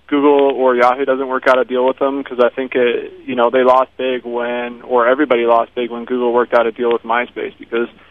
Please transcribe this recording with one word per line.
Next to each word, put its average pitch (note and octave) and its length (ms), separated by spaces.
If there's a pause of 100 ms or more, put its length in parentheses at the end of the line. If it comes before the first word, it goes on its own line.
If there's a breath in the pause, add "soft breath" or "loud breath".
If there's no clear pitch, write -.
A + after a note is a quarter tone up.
Google C#3+ 460
or B2+ 220
Yahoo B2 280
doesn't C3 220
work C3 220
out C3 100
a B2+ 60
deal B2 200
with C3 140
them C#3 240
'cause B2 160
I A#2+ 120
think C3 260
it, A#2+ 360 (120)
you C3+ 100
know, A#2+ 160
they B2+ 140
lost B2+ 320
big B2+ 280
when, A#2+ 580
or B2 260
everybody B2+ 380
lost A#2 280
big A#2+ 160
when A#2 140
Google B2 280
worked A#2+ 220
out A#2 120
a A2+ 40
deal A#2 220
with A#2 100
MySpace A#2 560
because, A#2+ 300 (220 soft breath)